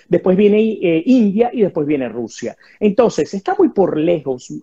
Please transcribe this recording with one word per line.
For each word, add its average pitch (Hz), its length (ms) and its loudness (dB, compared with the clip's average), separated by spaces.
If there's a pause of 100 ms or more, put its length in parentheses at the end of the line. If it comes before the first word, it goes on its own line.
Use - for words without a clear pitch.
Después 180 300 2
viene, 214 440 2
eh, 165 240 0
India 233 460 2
y 233 120 0
después 160 240 -2
viene 139 200 -2
Rusia. 113 480 -10 (240)
Entonces, 214 540 0
está 202 240 -4
muy 359 120 4
por 175 280 0
lejos, 151 640 -4